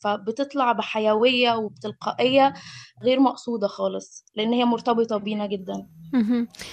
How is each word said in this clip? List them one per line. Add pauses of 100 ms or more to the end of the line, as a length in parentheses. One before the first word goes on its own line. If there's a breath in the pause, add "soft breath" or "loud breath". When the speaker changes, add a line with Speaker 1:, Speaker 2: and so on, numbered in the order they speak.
Speaker 1:
فبتطلع
بحيوية
وبتلقائية (500 loud breath)
غير
مقصودة
خالص، (100)
لأن
هي
مرتبطة
بينا
جدًا. (260)
Speaker 2:
مهم. (260 loud breath)